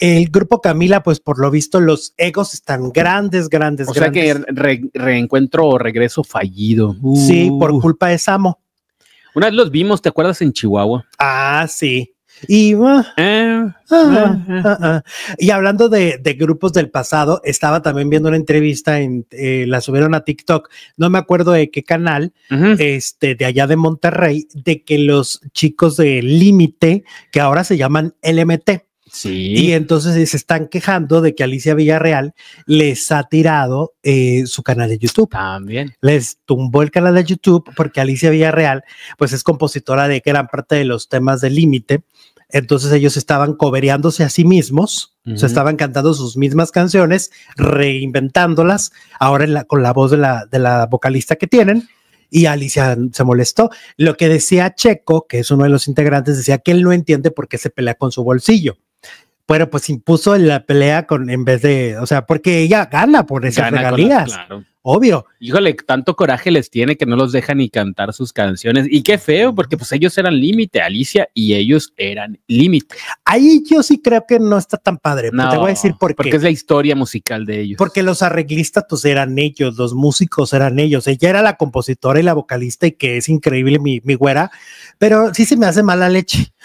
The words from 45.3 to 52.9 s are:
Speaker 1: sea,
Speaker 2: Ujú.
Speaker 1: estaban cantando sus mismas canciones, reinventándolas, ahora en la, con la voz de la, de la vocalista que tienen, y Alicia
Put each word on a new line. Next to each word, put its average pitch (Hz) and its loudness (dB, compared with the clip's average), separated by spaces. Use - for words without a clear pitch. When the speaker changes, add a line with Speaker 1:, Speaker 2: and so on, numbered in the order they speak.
Speaker 1:
sea, - -8
Speaker 2:
Ujú. 104 0
Speaker 1:
estaban 139 0
cantando 143 -2
sus 127 -8
mismas 139 0
canciones, 180 2
reinventándolas, 165 0
ahora 139 2
en 151 0
la, 143 -2
con 143 0
la 120 0
voz 135 2
de 151 4
la, 127 0
de 120 -4
la 123 0
vocalista 131 -2
que 180 -4
tienen, 226 2
y 165 4
Alicia 139 0